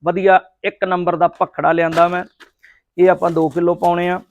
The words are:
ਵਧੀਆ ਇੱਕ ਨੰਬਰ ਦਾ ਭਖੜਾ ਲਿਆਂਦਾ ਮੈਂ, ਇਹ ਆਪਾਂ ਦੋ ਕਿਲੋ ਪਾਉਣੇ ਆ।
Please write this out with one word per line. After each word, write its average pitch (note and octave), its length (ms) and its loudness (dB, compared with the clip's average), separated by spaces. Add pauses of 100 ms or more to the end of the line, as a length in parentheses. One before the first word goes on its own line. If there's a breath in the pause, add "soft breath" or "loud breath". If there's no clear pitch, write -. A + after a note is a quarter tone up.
ਵਧੀਆ F#3 360 2 (240)
ਇੱਕ G3+ 200 -4
ਨੰਬਰ F3+ 320 -2
ਦਾ E3+ 120 0
ਭਖੜਾ E3+ 440 -2
ਲਿਆਂਦਾ E3 360 2
ਮੈਂ, F3+ 160 -6 (720 soft breath)
ਇਹ F#3 120 6
ਆਪਾਂ F3 200 0
ਦੋ D#3+ 180 0
ਕਿਲੋ E3+ 260 -2
ਪਾਉਣੇ F3 340 -2
ਆ। F3+ 120 -4 (100)